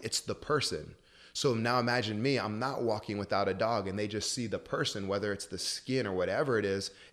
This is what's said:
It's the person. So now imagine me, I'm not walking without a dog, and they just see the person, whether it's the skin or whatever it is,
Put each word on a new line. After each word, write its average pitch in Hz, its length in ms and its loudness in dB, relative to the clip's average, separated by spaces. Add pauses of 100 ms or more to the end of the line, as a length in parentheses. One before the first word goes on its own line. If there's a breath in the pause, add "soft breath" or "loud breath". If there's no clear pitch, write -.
It's - 160 -2
the 104 140 -4
person. 85 600 -2 (380 loud breath)
So 131 220 0
now 120 260 2
imagine 117 420 2
me, 135 160 4
I'm 107 200 -2
not 127 240 -2
walking 107 360 0
without 98 300 2
a 95 60 2
dog, 110 340 2
and 95 100 -4
they 104 80 0
just 104 260 -4
see 120 140 -2
the 95 120 -2
person, 110 500 -2
whether 101 240 0
it's 95 140 -6
the 95 120 -8
skin - 480 -2
or 98 60 0
whatever 107 460 2
it 101 60 4
is, 98 260 0 (220 loud breath)